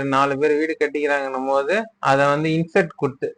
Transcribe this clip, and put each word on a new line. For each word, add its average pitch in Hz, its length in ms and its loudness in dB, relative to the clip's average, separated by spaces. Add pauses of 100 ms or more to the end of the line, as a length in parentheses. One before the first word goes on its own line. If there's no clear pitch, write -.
நாலு 139 340 2
பேர் 147 200 2
வீடு 156 180 -2
கட்டிக்கிறாங்கன்னும் 139 760 -2
போது 139 220 0 (240)
அதை 139 280 2
வந்து 151 220 0
இன்செர்ட் 165 480 0
கொடுத்து, 131 420 -4